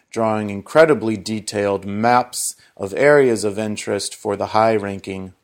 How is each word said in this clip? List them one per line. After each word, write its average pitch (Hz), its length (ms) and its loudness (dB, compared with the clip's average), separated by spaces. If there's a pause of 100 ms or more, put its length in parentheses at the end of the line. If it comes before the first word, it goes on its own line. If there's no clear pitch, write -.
(100)
drawing 110 380 -2
incredibly 110 680 2
detailed 101 680 -4
maps 113 720 0 (220)
of 98 160 -8
areas 131 500 4
of 101 140 -4
interest 107 560 -4
for 101 220 -6
the 98 100 -4
high-ranking 98 960 -2